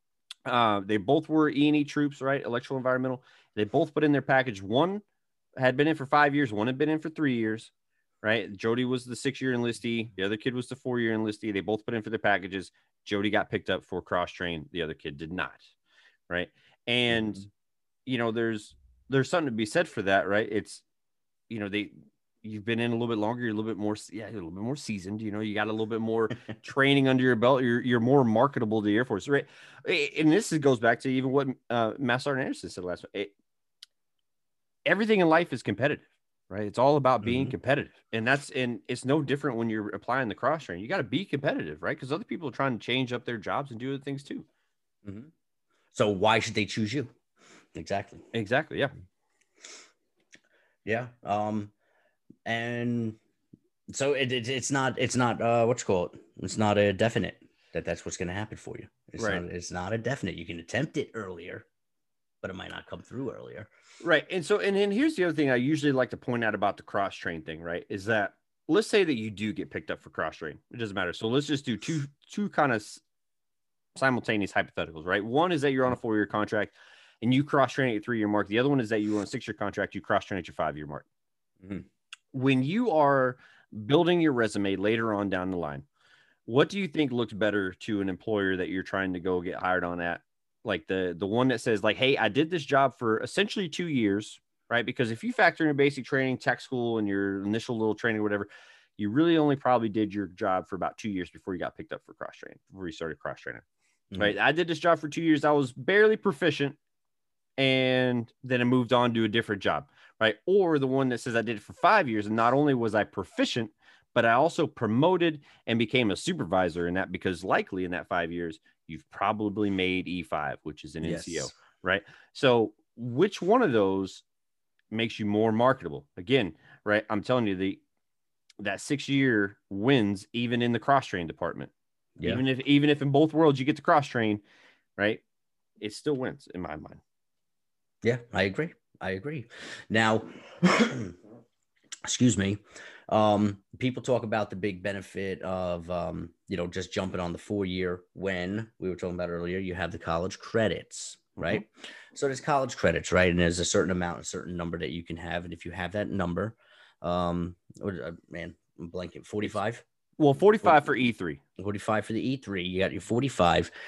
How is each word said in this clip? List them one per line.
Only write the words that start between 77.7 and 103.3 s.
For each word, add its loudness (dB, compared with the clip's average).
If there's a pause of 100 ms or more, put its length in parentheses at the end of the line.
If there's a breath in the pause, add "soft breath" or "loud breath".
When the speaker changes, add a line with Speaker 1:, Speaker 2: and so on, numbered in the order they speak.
Speaker 1:
train 0
at 0
your -2
three-year 0
mark. 2
The 0
other 4
one 4
is -2
that 0
you 0
were 0
on -2
a -14
six-year -8
contract, -4
you -8
cross 0
train -4
at -8
your -18
five-year -4
mark. -12 (580)
Speaker 2:
Mm-hmm. -10 (520)
Speaker 1:
When 2
you 0
are 4 (480 soft breath)
building 4
your 4
resume 0
later 2
on 0
down -2
the -2
line, -6 (600 soft breath)
what 2
do -6
you -2
think -2
looks -2
better 0
to -2
an -2
employer -2
that -4
you're -4
trying -2
to -6
go -2
get -8
hired 0
on -4
at? -4 (420)
Like -4
the, -2
the -2
one 2
that 0
says, 0
like, 2
"Hey, 4
I 2
did 0
this -4
job 2
for 0
essentially -2
two -6
years," 0 (300)
right? 0
Because -2
if -6
you -4
factor 4
in 2
basic 2
training, 0
tech -2
school, -2
and 0
your -2
initial -2
little 0
training -2
or -2
whatever, -2 (480 loud breath)
you -2
really 4
only 4
probably 2
did 0
your -4
job -2
for -8
about -4
two -6
years -4
before -10
you -10
got -8
picked -14
up -12
for -20
cross -12
training, -20 (100)
before -12
you -6
started -8
cross -8